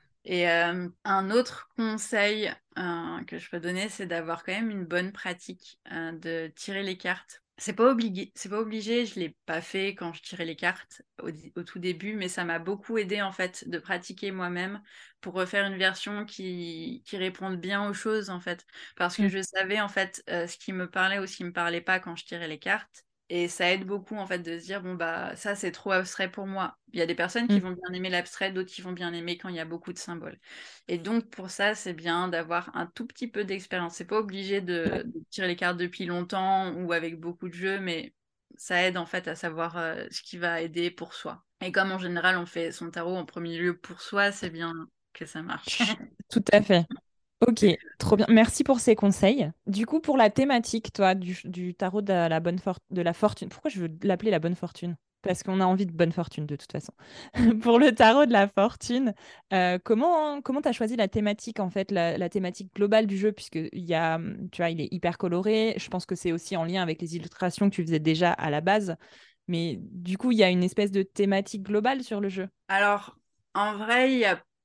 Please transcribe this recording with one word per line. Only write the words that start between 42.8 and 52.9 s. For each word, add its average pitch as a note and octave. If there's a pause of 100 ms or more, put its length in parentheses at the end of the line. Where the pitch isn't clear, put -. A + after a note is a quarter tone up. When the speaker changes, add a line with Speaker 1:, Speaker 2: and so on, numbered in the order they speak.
Speaker 1:
tarot F3
en E3+
premier E3+
lieu F3
pour -
soi, G3+
c'est F#3+
bien E3 (400)
que -
ça -
marche. -
<laughs> - (100)
Speaker 2:
Tout G#3+
à G#3
fait. F3 (600)
Ok, A3+ (320)
trop -
bien. G#3
Merci A3+
pour B3+
ces A3+
conseils. G3+ (160)
Du G#3
coup, D#4
pour D4
la A3
thématique, A#3+
toi, F#3+
du, F3+
du F3+
tarot F#3+
de G3
la E3
bonne F3
for-, F3+ (120)